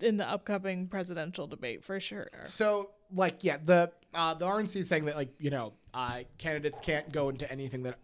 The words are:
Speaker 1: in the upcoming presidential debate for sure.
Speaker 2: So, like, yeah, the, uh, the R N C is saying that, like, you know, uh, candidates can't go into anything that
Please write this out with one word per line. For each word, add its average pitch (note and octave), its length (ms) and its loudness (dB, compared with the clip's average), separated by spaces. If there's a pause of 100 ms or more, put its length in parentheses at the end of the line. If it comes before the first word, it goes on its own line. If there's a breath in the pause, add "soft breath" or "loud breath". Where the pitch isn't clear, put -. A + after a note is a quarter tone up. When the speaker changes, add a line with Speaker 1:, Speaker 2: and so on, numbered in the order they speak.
Speaker 1:
in A3 160 4
the G3 120 0
upcoming F#3+ 600 -2
presidential F3 580 -4
debate A#2+ 380 -6
for G3 160 -4
sure. G3+ 280 -8 (160)
Speaker 2:
So, G#3 460 2 (220)
like, F3+ 320 2
yeah, D3+ 200 2
the, F3 280 8 (200)
uh, E3 220 2
the E3 100 -4
R G3 160 2
N G#3 60 0
C G3 140 -4
is - 80 -4
saying D#3 180 4
that, D3 100 -2
like, C#3 220 -4
you C#3+ 120 -2
know, A#2+ 220 -2 (220)
uh, B2 260 -2 (180)
candidates D3 420 -2
can't D#3 320 0
go C#3+ 160 2
into C3+ 220 -4
anything C3 340 -6
that B2+ 200 -6